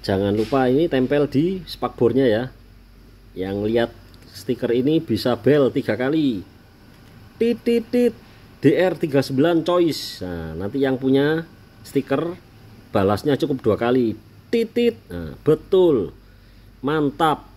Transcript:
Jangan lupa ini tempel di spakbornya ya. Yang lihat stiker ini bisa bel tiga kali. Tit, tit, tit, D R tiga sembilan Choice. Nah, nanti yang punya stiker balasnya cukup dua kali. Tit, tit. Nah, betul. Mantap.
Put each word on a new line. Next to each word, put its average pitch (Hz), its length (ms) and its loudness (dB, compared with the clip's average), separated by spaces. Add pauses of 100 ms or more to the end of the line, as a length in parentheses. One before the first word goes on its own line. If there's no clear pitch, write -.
Jangan 101 320 0
lupa 110 320 0
ini 143 240 2
tempel 139 400 0
di 180 400 0
spakbornya 123 560 0
ya. 113 180 2 (880)
Yang 95 320 -6
lihat 117 280 0 (440)
stiker 120 400 -4
ini 143 240 2
bisa 120 400 -2
bel 135 320 4
tiga 117 240 -2
kali. 127 480 -2 (960)
Tit, 233 240 0
tit, 233 240 0
tit, 240 240 2 (480)
D 139 160 4
R 170 240 2
tiga 139 240 0
sembilan 156 400 2
Choice. 170 560 0
Nah, 85 320 -8 (160)
nanti 135 160 -2
yang 131 160 0
punya 143 480 2 (340)
stiker 147 560 -4 (560)
balasnya 104 420 2
cukup 139 240 -2
dua 107 160 2
kali. 117 400 0 (320)
Tit, 233 240 -2
tit. 240 240 0 (160)
Nah, 85 320 -10
betul. 156 720 2 (680)
Mantap. 151 720 -2